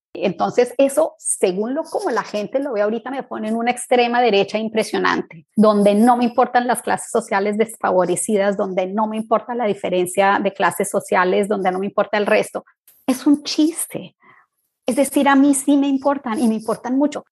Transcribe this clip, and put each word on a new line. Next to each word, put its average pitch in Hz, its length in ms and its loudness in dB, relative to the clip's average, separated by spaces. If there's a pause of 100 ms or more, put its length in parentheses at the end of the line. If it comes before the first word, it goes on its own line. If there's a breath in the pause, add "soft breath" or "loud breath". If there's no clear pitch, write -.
(140)
Entonces, 196 640 -2
eso, 277 400 0
según 214 560 -2
lo, 311 100 -4
como 403 260 -6
la 214 140 -2
gente 208 340 -6
lo 277 140 -4
ve 208 100 -2
ahorita, 226 280 -4
me 269 120 -6
pone 220 260 -8
en 220 80 -2
una 233 140 0
extrema 240 500 0
derecha 208 380 2
impresionante, 190 960 -2
donde 208 400 4
no 233 220 4
me 240 80 0
importan 240 420 0
las 233 160 -2
clases - 280 -4
sociales 208 460 -2
desfavorecidas, 196 1000 0
donde 190 320 -2
no 214 180 -2
me 214 100 -8
importa 220 380 -2
la 240 120 -2
diferencia 196 760 0
de 196 100 -2
clases 180 380 -2
sociales, 196 560 0
donde 196 240 -2
no 185 80 -2
me 196 80 -4
importa 202 320 -2
el 208 80 -2
resto. 202 380 -2 (420 soft breath)
Es 262 220 -2
un 294 160 2
chiste. 294 720 -4 (720 soft breath)
Es 233 100 -2
decir, 277 320 2
a 277 80 6
mí 277 180 6
sí 277 220 2
me 277 100 2
importan 277 540 -2
y 240 80 2
me 220 80 2
importan 240 420 -4
mucho. 285 340 -2